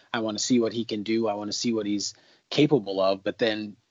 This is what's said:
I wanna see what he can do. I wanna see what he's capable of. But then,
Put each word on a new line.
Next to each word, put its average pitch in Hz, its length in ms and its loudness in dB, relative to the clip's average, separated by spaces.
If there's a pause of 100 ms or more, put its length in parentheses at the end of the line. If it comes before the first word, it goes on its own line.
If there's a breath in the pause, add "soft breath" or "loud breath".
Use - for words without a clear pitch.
(140 loud breath)
I 120 60 -2
wanna 107 200 -4
see 123 200 2
what 110 140 2
he 113 120 -4
can 107 180 -6
do. 113 240 0
I 104 60 0
wanna 104 200 -6
see 120 200 -2
what 107 120 -2
he's 101 280 -2 (360 soft breath)
capable 117 500 2
of. 95 240 2
But 104 140 -4
then, 107 380 -2 (160)